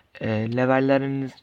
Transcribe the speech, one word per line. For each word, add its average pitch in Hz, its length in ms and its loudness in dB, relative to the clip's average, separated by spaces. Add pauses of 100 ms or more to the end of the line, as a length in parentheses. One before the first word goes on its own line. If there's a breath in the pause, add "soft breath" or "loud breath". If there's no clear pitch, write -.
(200 soft breath)
Eee, 110 360 -2
levelleriniz, 135 760 2 (100)